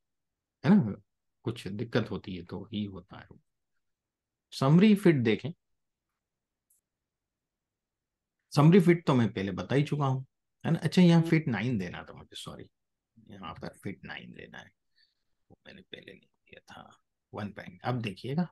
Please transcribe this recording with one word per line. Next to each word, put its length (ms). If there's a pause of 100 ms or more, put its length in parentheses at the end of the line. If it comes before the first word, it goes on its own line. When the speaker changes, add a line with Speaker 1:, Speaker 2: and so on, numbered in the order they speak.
(640)
Speaker 1:
है 120
ना? 200 (500)
कुछ 220
दिक्कत 440
होती 240
है 100
तो 180 (100)
ही 120
होता 340
है। 80 (1300)
समरी 420
फिट 200
देखें, 360 (3000)
समरी 260
फिट 280
तो 60
मैं 200
पहले 180
बता 240
ही 80
चुका 220
हूँ, 200 (380)
है 80
ना? 80
अच्छा, 220
यहाँ 180
Speaker 2:
हम्म। 100
Speaker 1:
फिट 180
नाइन 300
देना 260
था 100
मुझे, 220
sorry, 300 (640)
यहाँ 240
पर 300
फिट 220
नाइन 280
देना 240
है, 140 (800)
वो 60 (100)
मैंने 140
पहले 300
नहीं 100
दिया 380 (120)
था। 260 (360)
वन 160
पॉइंट, 320
अब 200
देखिएगा, 500